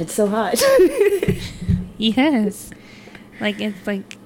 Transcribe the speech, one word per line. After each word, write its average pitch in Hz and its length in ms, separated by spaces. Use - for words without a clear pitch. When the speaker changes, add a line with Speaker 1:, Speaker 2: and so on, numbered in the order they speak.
Speaker 1:
it's 160 140
so 208 140
hot." 214 400
<laughs> 539 40
Speaker 2:
Yes. 220 680
Like, 208 180
it's 208 260
like, 196 400